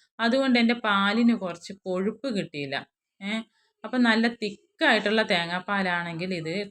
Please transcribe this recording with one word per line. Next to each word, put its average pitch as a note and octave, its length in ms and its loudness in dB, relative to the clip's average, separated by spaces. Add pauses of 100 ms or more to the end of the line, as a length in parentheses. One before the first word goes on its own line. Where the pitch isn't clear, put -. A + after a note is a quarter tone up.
(200)
അതുകൊണ്ട് B3 400 2
എൻ്റെ A#3 200 2
പാലിന് G#3+ 560 2
കുറച്ച് F#3 420 -10
കൊഴുപ്പ് F#3+ 540 -4
കിട്ടിയില്ല. D3 440 -6 (460)
ഏ, G3 100 -6 (520)
അപ്പം B3 180 -2
നല്ല A3+ 320 4
തിക്കായിട്ടുള്ള G#3+ 920 0
തേങ്ങാപ്പാലാണെങ്കിൽ F3 1080 -2
ഇത് D#3+ 200 -6 (180)